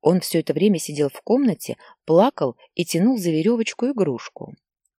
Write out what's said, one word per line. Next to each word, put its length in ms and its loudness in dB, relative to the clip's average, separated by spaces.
Он 200 4
всё 200 -2
это 140 -4
время 240 2
сидел 320 -2
в 100 -18
комнате, 560 0
плакал 500 2
и 100 -4
тянул 340 0
за 120 -2
верёвочку 600 0
игрушку. 640 -6